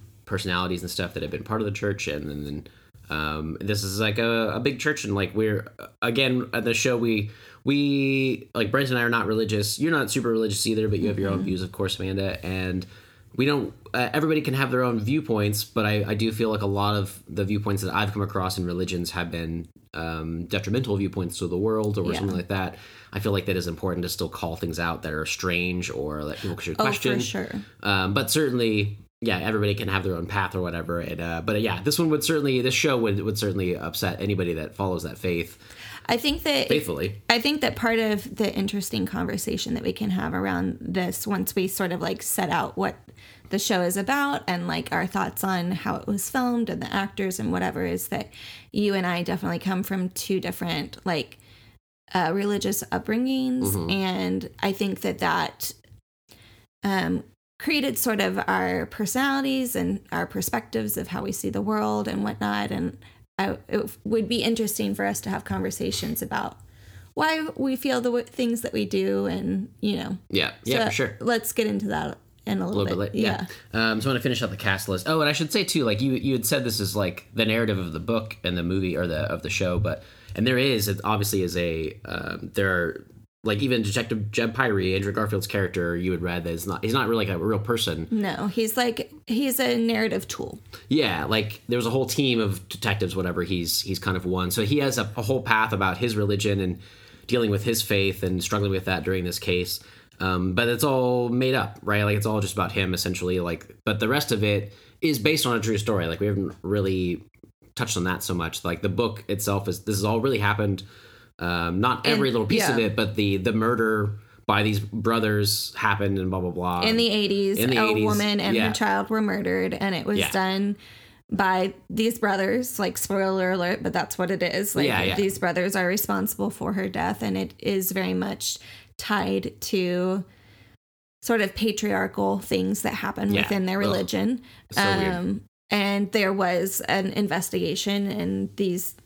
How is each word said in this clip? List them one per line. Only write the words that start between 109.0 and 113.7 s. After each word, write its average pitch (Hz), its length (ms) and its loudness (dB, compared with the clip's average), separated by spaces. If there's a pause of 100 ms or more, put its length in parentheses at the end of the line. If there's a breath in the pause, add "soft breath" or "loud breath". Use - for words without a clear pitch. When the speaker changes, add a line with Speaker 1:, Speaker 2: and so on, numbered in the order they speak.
Speaker 1:
itself 101 400 0
is, - 160 -4
this 107 140 0
has 95 60 0
all 107 160 2
really 123 200 2
happened. 104 440 2 (560 loud breath)
Um, 87 420 0
not 123 260 2
Speaker 2:
And - 80 6
Speaker 1:
every 135 160 4
little 113 160 2
piece 202 200 4
of 117 120 2
Speaker 2:
yeah. 110 80 4
Speaker 1:
it, 104 80 -2
but 104 200 0
the, 101 220 4
the 101 160 2
murder 110 640 2 (300 loud breath)